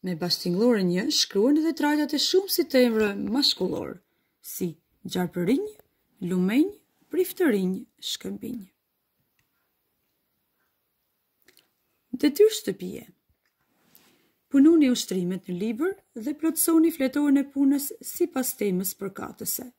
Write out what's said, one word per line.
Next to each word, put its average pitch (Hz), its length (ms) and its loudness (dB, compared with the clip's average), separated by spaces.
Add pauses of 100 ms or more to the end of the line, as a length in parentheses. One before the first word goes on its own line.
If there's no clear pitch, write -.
me 185 160 -4
bashkëtingëllore 185 640 0
një 180 200 0 (100)
shkruhen 269 460 2
edhe 320 160 0
trajtat 294 360 0
e 294 80 -2
shumësit 370 480 0
të 254 200 4
emrave 208 440 -2
mashkullor, 185 640 -2 (500)
si - 220 -8 (380)
gjarpërinj, 180 600 -2 (560)
lumenj, 185 460 2 (460)
priftërinj, 254 600 0 (360)
shkëmbinj. 202 520 -10 (3500)
Detyrë 403 360 4
shtëpie. - 500 -10 (1500)
Punoni 285 380 8
ushtrimet 185 560 -4
në 180 100 -6
libër 240 400 -4 (160)
dhe 254 240 -6
plotësoni 320 560 2
fletorin 277 480 2
e 277 60 -4
punës 277 420 0 (120)
sipas - 580 -4
temës 190 400 -2
përkatëse. - 680 -10 (140)